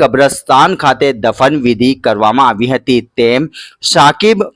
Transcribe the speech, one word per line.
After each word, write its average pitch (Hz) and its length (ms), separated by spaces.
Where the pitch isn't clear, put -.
કબ્રસ્તાન 139 720
ખાતે 139 320
દફન 135 400
વિધિ 120 320
કરવામાં 110 460
આવી 120 240
હતી, 123 260
તેમ 127 320
શાકિબ 175 460